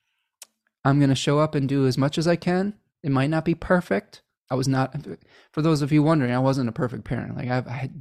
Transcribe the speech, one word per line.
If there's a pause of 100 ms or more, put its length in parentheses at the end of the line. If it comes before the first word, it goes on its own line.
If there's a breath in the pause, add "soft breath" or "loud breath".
(840)
I'm
gonna
show
up
and
do
as
much
as
I
can. (280)
It
might
not
be
perfect." (300)
I
was
not, (600 soft breath)
for
those
of
you
wondering,
I
wasn't
a
perfect
parent.
Like,
I've,
I (120)